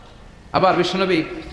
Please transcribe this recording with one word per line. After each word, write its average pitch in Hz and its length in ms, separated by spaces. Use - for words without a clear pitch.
আবার 180 220
বিশ্বনবী 175 460